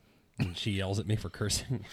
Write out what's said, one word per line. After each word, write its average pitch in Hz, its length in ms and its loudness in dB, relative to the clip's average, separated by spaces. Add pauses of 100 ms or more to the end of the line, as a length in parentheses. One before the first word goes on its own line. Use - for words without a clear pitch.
(380)
and 90 180 0
she - 160 0
yells 98 260 2
at 92 80 0
me 107 100 4
for - 140 -4
cursing - 640 0